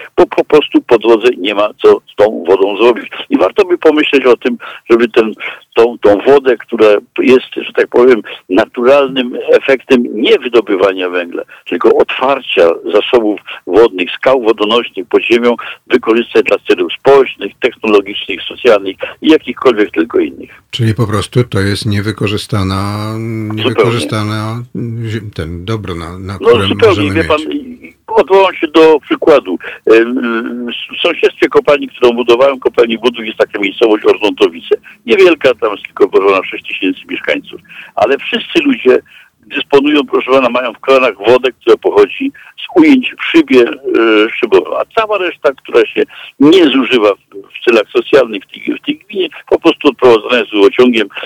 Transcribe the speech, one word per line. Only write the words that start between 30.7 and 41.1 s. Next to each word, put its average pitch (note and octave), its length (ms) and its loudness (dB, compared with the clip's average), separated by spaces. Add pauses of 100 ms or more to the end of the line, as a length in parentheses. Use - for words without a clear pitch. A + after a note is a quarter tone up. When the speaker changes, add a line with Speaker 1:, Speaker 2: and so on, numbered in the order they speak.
Speaker 1:
w - 40 -8
sąsiedztwie F3 480 0
kopalni, C#3+ 380 0
którą A#2+ 260 0
budowałem, B2 460 2
kopalni A#2 380 -2
Budryk, A#2 280 -6
jest A2 120 -10
taka G#2+ 220 -2
miejscowość G#2+ 460 0
Orzątowice. G2+ 720 0 (300)
Niewielka, F3 480 2
tam A2+ 180 -4
jest G2 140 -12
tylko - 240 0
położona G2 340 2
sześć - 240 -12
tysięcy F#2 320 -6 (100)
mieszkańców. - 520 -8 (340)
Ale B2+ 220 0
wszyscy - 440 -6
ludzie - 400 2 (440)
dysponują, C#3+ 600 0
proszę B2+ 260 -4
pana, C3 180 2
mają B2 240 -4
w - 60 -20
kranach B2+ 380 0 (100)